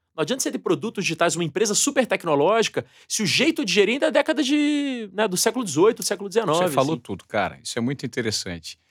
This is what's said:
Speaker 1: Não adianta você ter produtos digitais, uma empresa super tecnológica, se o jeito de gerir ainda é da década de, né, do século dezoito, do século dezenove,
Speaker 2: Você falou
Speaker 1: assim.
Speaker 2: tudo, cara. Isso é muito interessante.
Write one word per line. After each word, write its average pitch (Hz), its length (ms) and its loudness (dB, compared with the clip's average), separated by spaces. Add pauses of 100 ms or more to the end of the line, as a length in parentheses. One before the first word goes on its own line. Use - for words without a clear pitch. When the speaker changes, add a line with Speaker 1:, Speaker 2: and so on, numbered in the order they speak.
(160)
Speaker 1:
Não 156 80 -2
adianta 226 180 -2
você 311 100 -2
ter 247 60 -6
produtos 190 460 -2
digitais, 165 320 0
uma 175 80 -2
empresa 190 320 0
super 277 320 0
tecnológica, 175 760 2 (240)
se - 140 -2
o 202 60 2
jeito 294 360 2
de 185 80 -2
gerir 202 220 4
ainda 294 140 0
é 302 40 2
da 285 100 4
década 294 200 0
de, 285 720 0
né, 214 140 0
do 180 100 -2
século 226 260 0
dezoito, 185 380 2
do - 40 -6
século 196 220 -4
dezenove, 180 420 2
Speaker 2:
Você 147 40 -2
falou 139 200 2
Speaker 1:
assim. 139 80 -6
Speaker 2:
tudo, 98 240 -10
cara. 98 360 -4
Isso - 160 -8
é 117 40 -2
muito 131 220 -2
interessante. 104 760 -6 (100)